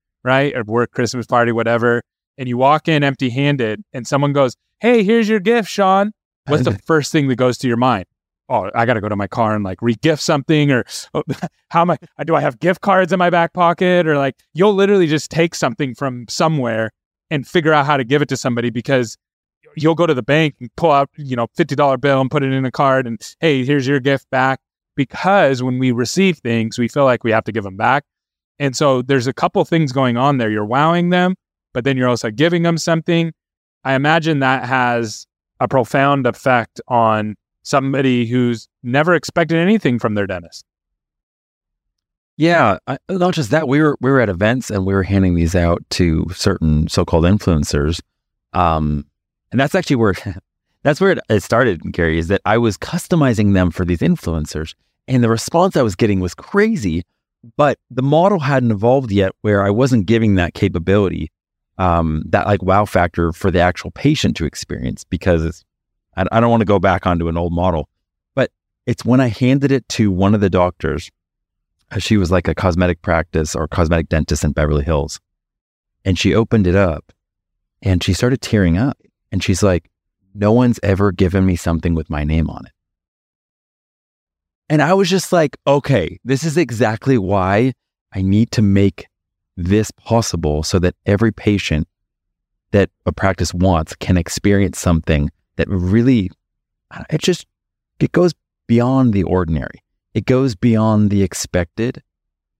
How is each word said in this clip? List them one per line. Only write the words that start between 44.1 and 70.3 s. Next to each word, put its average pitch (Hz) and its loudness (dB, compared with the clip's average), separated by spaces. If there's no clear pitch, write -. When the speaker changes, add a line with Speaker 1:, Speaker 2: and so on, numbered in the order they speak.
Speaker 2:
at 110 2
events 107 -2
and 95 -2
we 98 -2
were 98 2
handing 95 2
these 82 2
out 85 0
to 80 0
certain 80 0
so-called 87 0
influencers. 80 0
Um, 78 0
and 113 -2
that's 143 0
actually 165 0
where, 107 2
<laughs> - -20
that's 147 0
where 190 2
it, - -2
it 104 0
started, 104 -2
Gary, 82 0
is 82 -2
that 98 0
I 107 0
was 113 0
customizing 123 0
them 90 2
for 87 -4
these 87 -2
influencers. 82 -4
And 127 2
the 113 2
response 170 0
I 147 2
was 104 -2
getting 104 2
was 90 -4
crazy, 147 -2
but 143 2
the 127 -4
model 170 2
hadn't 131 0
evolved 117 0
yet 98 2
where 101 2
I 101 0
wasn't 117 2
giving 110 2
that 87 0
capability, 90 -2
um, 85 0
that, 98 0
like, 95 0
wow 95 2
factor 87 0
for - -2
the 87 2
actual 87 0
patient - 0
to 80 -4
experience, - -8
because 87 0
it's, 82 -8
I, 90 -2
I 113 0
don't 117 2
wanna 113 2
go 101 2
back 90 0
onto 85 0
an 82 -4
old 85 -2
model. 85 -2
But 135 -2
it's - -4
when 123 4
I 131 2
handed 135 0
it 131 -2
to 104 0
one 95 2